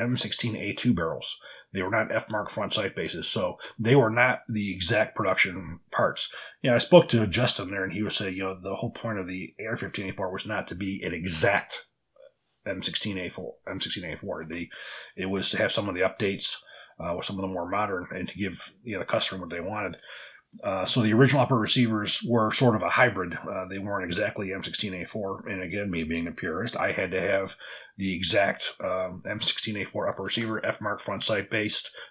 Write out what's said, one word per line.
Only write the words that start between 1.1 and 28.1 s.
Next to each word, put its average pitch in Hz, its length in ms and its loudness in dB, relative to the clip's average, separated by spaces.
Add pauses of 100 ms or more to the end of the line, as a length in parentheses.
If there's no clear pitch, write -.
They 95 100 -2
were 92 80 -2
not 110 200 2
F-Mark 107 400 -2
front 101 240 -4
sight 98 220 -2
bases, 87 320 -4
so 92 280 -2 (220)
they 117 160 6
were 120 160 8
not 123 380 4
the 101 260 -2
exact 107 400 2
production 90 640 0 (140)
parts. - 360 2 (340)
You 135 80 6
know, 120 40 8
I 120 60 8
spoke - 300 10
to 110 180 6
Justin 101 420 0
there, 98 140 -2
and 95 80 -2
he 104 100 -2
would 98 100 -2
say, - 180 -2
you 92 120 -4
know, 95 180 -4
the 95 140 -6
whole 107 160 -4
point 107 300 -4
of 90 80 -6
the 92 320 -8
A - 60 -8
R - 100 -4
fifteen 95 340 -6
A - 20 -4
four 92 200 -4
was 95 140 -6
not 90 220 -4
to 101 60 -8
be 95 300 -4
an 87 100 -4
exact 90 720 0 (800)
M 95 160 -6
sixteen 95 360 -4
A 87 120 -6
four, - 240 -10 (160)
M 95 100 -6
sixteen - 240 -6
A 76 120 -8
four. 82 320 -8
The, 85 200 -8 (480)
it 92 100 -4
was 95 240 -2
to 95 80 -2
have 104 120 4
some 101 180 -2
of 92 60 -2
the 90 60 0
updates, 95 560 0 (420)
uh, 87 160 -4
with 90 120 -4
some 101 100 -4
of 95 60 -4
the 95 60 -2
more 87 200 -4
modern, 98 420 -2
and 90 180 -6
to - 60 -12
give, 92 240 -4 (240)
you 113 120 -8
know, 90 60 -2
the - 60 -6
customer 104 340 0
what 85 100 -8
they 85 100 -6
wanted. 98 360 -4 (680)
Uh, 95 200 0
so 123 160 2
the 107 120 6
original 131 300 8
upper 127 140 4
receivers 110 720 2
were 113 240 4
sort 120 240 6
of 98 80 0
a 85 80 2
hybrid. 98 440 4
Uh, 92 340 -6
they 98 100 -6
weren't 98 320 -4
exactly 98 420 -2
M 95 120 -6
sixteen 95 300 -6
A 87 120 -6
four. 98 420 -6
And 95 140 -4
again, 101 260 -4
me 82 140 -2
being 82 240 -2
a 80 60 -6
purist, 90 440 -4
I 80 140 0
had 92 220 -2
to 92 80 0
have 95 320 0 (440)
the 95 200 -2